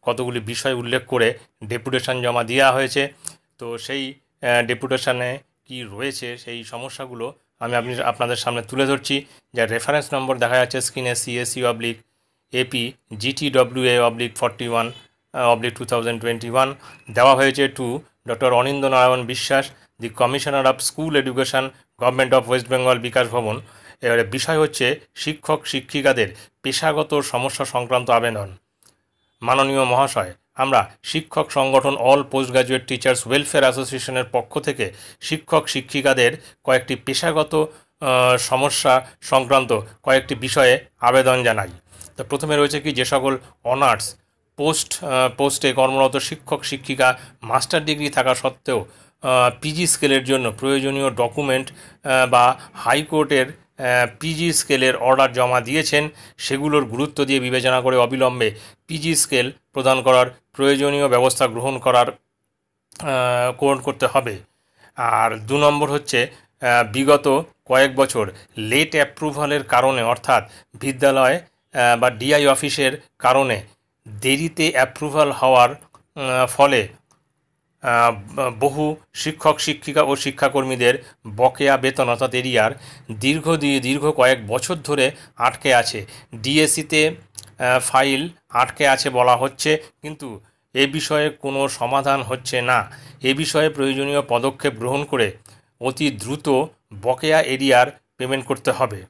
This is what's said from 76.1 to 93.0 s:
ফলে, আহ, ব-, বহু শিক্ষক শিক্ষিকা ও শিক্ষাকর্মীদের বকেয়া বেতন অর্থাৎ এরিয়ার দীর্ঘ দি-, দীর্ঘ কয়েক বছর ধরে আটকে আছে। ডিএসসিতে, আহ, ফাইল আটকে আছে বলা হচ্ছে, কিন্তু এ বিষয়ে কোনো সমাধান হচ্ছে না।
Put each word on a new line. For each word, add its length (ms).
ফলে, 400
আহ, 300
ব-, 240
বহু 360
শিক্ষক 460
শিক্ষিকা 440
ও 120
শিক্ষাকর্মীদের 880
বকেয়া 500
বেতন 320
অর্থাৎ 240
এরিয়ার 380
দীর্ঘ 440
দি-, 240
দীর্ঘ 320
কয়েক 360
বছর 280
ধরে 360
আটকে 400
আছে। 300
ডিএসসিতে, 800
আহ, 200
ফাইল 500
আটকে 380
আছে 220
বলা 260
হচ্ছে, 420
কিন্তু 380
এ 140
বিষয়ে 420
কোনো 380
সমাধান 540
হচ্ছে 400
না। 300